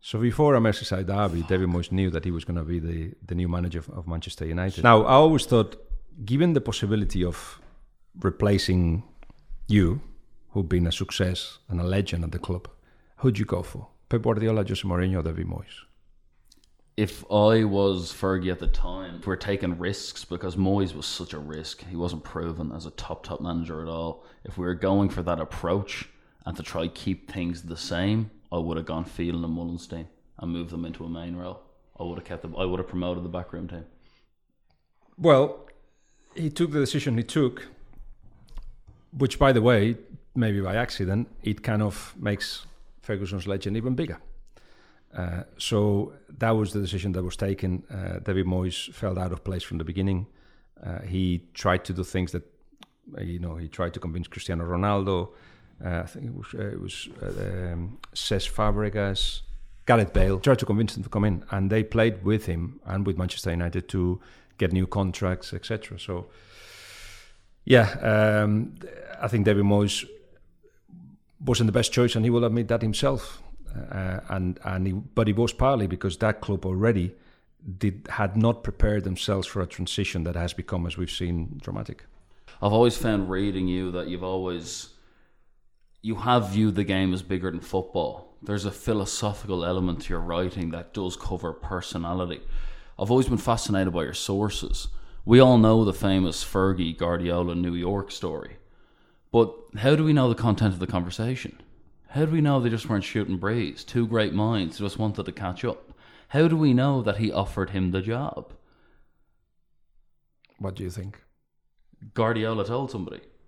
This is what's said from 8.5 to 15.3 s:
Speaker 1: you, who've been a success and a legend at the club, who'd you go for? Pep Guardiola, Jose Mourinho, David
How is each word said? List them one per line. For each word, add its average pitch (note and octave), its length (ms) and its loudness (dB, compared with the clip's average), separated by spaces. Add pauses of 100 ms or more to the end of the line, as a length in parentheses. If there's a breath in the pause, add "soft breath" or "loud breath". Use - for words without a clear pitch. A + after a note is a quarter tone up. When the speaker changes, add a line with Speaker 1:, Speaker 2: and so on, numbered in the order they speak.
Speaker 1:
you, G2+ 320 4 (500)
who've F#2+ 180 -2
been F2 200 2
a E2+ 40 0
success - 680 -4 (100)
and F2+ 120 -2
a F2 40 0
legend F#2 400 0
at D#2+ 80 -6
the F2 80 -6
club, - 280 -6 (500 soft breath)
who'd A#2 200 2
you G#2+ 60 0
go F#2 180 -4
for? - 240 -12 (220)
Pep A#2 140 0
Guardiola, A2 440 2
Jose G2 160 -4
Mourinho, F#2 400 0
David E2 240 -4